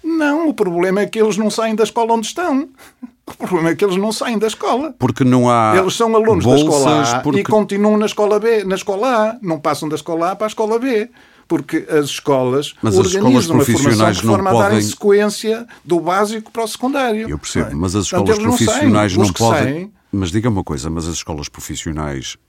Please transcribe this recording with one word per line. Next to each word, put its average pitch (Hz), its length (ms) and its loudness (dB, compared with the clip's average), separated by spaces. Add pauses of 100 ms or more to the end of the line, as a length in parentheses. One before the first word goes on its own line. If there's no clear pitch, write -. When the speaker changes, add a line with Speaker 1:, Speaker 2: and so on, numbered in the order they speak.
Speaker 1:
Não, 311 440 0
o 277 60 -2
problema 185 460 0
é 202 60 0
que - 120 -6
eles 214 200 2
não 214 120 0
saem 220 240 -2
da 214 100 2
escola 226 280 -2
onde 226 140 0
estão. 320 420 -2 (580)
O - 200 -12
problema 165 240 2
é 160 40 0
que 165 100 0
eles 185 120 2
não 208 160 0
saem 240 260 -4
da 214 100 0
escola. 269 500 -2
Speaker 2:
Porque - 260 0
não 123 240 4
há 113 280 4
Speaker 1:
Eles 185 180 2
são 226 200 0
alunos 220 300 4
da 123 120 6
escola 147 280 4 (120)
Speaker 2:
bolsas, 120 180 0
Speaker 1:
A 127 60 0
Speaker 2:
porque 143 200 0
Speaker 1:
e 196 40 -2
continuam 208 520 2
na 214 100 2
escola 208 340 0
B, 220 240 0
na 190 100 -2
escola 196 340 -4
A. 226 320 0
Não 165 200 -4
passam 151 280 -2
da 151 80 -4
escola 165 360 -4
A 190 40 -6
para 214 100 -4
a - 20 -4
escola 220 300 -2
B. 240 300 -2 (400)
Porque 156 400 -4
as 147 180 2
escolas 135 760 -2
Speaker 2:
Mas 117 160 2
as - 80 4
escolas 180 80 -2
Speaker 1:
organizam 190 460 2
a 139 40 4
formação 120 100 2
Speaker 2:
profissionais 107 440 2
Speaker 1:
de 101 80 -2
Speaker 2:
não 113 80 4
Speaker 1:
forma 101 160 0
a - 20 2
darem 107 240 4
Speaker 2:
podem 104 140 2
Speaker 1:
sequência 214 760 0 (180)
do 165 160 0
básico 208 520 -2
para 233 120 -4
o 220 40 -6
secundário. 240 600 -2
Speaker 2:
Eu 147 100 -6
percebo, - 320 -4
Speaker 1:
Não - 20 -10
é? 73 80 -6
Speaker 2:
mas 90 160 -2
as 101 140 -2
Speaker 1:
Portanto, 185 220 0
Speaker 2:
escolas 214 60 2
Speaker 1:
eles 214 120 -4
não 247 80 2
saem. - 100 2
Speaker 2:
profissionais 104 440 2
Speaker 1:
Os - 60 0
Speaker 2:
não - 140 4
Speaker 1:
que - 60 -6
Speaker 2:
podem 131 240 2
Speaker 1:
saem 156 300 -4 (180)
Speaker 2:
Mas 95 200 -2
diga 107 200 -2
uma 95 140 -2
coisa, 78 260 -6
mas 80 160 -6
as 85 80 -6
escolas 73 340 -8
profissionais 76 880 -8 (120)